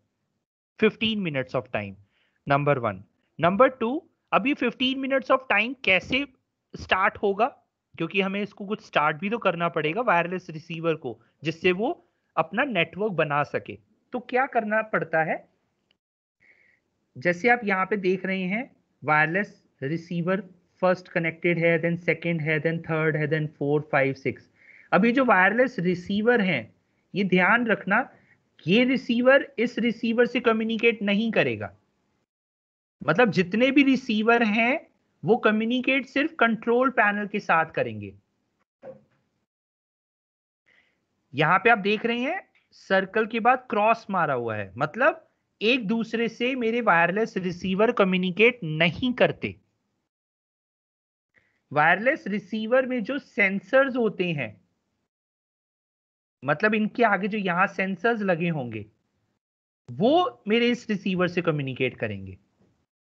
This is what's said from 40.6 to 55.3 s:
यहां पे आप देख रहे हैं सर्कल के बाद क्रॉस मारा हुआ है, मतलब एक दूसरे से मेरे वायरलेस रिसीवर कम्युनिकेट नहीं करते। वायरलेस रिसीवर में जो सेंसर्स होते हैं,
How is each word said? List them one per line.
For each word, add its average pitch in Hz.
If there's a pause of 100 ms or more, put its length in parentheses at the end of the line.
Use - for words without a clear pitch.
यहां 160
पे 226
आप 240
देख 208
रहे 233
हैं 302 (300)
सर्कल 190
के 226
बाद 247
क्रॉस 220
मारा 165
हुआ 117
है, 98
मतलब 226 (340)
एक 233
दूसरे 226
से 247
मेरे 233
वायरलेस 196
रिसीवर 185
कम्युनिकेट 185
नहीं 170
करते। 165 (2250)
वायरलेस 185
रिसीवर 220
में 247
जो 269
सेंसर्स 226
होते 185
हैं, 120 (1800)